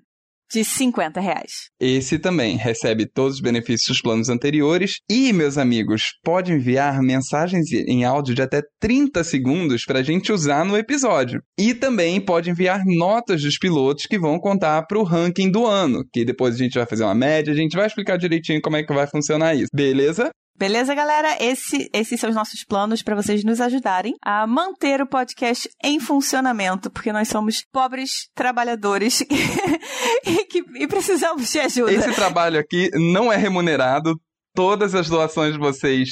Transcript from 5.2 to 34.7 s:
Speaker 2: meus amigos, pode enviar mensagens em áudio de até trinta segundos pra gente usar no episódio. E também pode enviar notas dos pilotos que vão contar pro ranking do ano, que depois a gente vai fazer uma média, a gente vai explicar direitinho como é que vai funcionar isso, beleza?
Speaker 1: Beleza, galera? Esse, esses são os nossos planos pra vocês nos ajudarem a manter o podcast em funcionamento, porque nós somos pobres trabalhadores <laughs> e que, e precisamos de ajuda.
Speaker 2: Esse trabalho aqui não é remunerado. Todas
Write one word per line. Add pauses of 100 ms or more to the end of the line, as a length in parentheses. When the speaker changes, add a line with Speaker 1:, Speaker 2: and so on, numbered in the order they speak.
Speaker 2:
meus
amigos, (200)
pode
enviar
mensagens
em
áudio
de
até (180)
trinta
segundos
pra
gente
usar
no
episódio. (180)
E
também
pode
enviar
notas
dos
pilotos
que
vão
contar
pro
ranking
do
ano,
que
depois
a
gente
vai
fazer
uma
média,
a
gente
vai
explicar
direitinho
como
é
que
vai
funcionar
isso,
beleza? (260)
Speaker 1:
Beleza,
galera?
Esse,
esses
são
os
nossos
planos
pra
vocês
nos
ajudarem
a
manter
o
podcast (140)
em
funcionamento,
porque
nós
somos
pobres
trabalhadores
<laughs>
e
que, (140)
e
precisamos
de
ajuda.
Speaker 2:
Esse
trabalho
aqui
não
é
remunerado. (400)
Todas